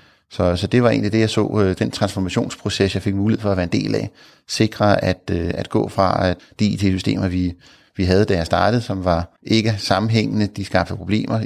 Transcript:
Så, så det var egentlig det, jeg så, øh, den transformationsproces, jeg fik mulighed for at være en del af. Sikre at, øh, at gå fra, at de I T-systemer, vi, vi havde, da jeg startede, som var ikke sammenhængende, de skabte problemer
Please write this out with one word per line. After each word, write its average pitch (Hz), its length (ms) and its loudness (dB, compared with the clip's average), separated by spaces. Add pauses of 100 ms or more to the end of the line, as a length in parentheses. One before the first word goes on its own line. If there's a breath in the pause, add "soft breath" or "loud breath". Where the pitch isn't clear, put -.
(300 loud breath)
Så, 90 260 0
så 95 100 -2
det 123 160 2
var 120 80 4
egentlig 107 220 0
det, 113 80 4
jeg 110 100 2
så, 104 320 0
øh, 92 160 2
den 107 120 -2
transformationsproces, - 1040 -2
jeg 95 80 -4
fik 98 120 -2
mulighed 104 280 0
for 107 80 0
at 98 60 0
være 90 80 0
en 101 180 -2
del 107 120 -2
af. 107 160 -4 (380 loud breath)
Sikre 104 560 2
at, - 260 -2
øh, 85 240 -2
at - 140 -6
gå 107 200 0
fra, 92 400 0
at 87 80 -2 (240 loud breath)
de 107 40 2
I 104 120 2
T-systemer, 98 520 0
vi, 90 240 0 (440 soft breath)
vi 98 80 0
havde, 92 200 4
da 98 120 0
jeg 82 100 -2
startede, 98 360 2
som 95 220 -6
var 85 380 -2
ikke 110 360 2
sammenhængende, 107 680 0
de 98 180 -8
skabte 92 320 -2
problemer 104 500 -2